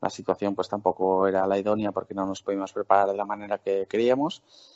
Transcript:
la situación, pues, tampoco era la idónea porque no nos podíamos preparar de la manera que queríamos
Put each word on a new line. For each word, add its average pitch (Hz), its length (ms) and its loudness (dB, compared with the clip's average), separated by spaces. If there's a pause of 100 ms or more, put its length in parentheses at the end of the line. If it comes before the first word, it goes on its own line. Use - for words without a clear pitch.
la 92 80 -2
situación, 98 440 -2
pues, 92 140 -4
tampoco 95 600 2
era 95 200 2
la 98 100 2
idónea 104 360 0
porque 95 200 -6
no 98 120 -4
nos 95 180 -8
podíamos 98 300 -4
preparar 98 340 4
de 98 80 0
la 101 100 -4
manera 104 340 -6
que 98 280 -2
queríamos 127 560 0 (320)